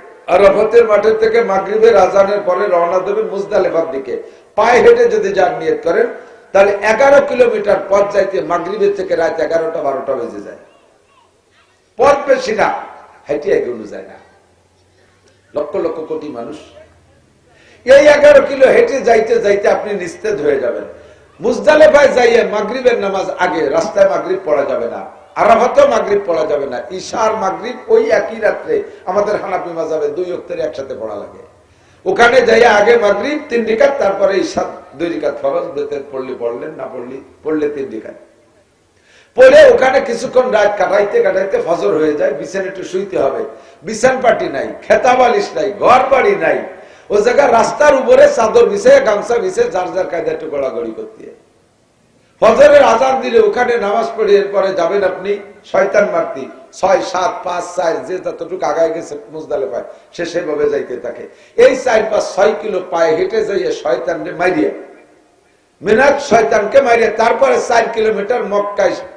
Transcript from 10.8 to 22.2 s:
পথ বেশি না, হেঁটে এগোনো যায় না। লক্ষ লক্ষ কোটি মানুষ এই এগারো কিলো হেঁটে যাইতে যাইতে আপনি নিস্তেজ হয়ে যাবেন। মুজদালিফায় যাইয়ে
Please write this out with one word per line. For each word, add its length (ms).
পথ 200
বেশি 260
না, 220
হেঁটে 200
এগোনো 360
যায় 160
না। 120
লক্ষ 220
লক্ষ 240
কোটি 280
মানুষ 280
এই 220
এগারো 400
কিলো 200
হেঁটে 340
যাইতে 380
যাইতে 300
আপনি 260
নিস্তেজ 480
হয়ে 180
যাবেন। 240
মুজদালিফায় 680
যাইয়ে 360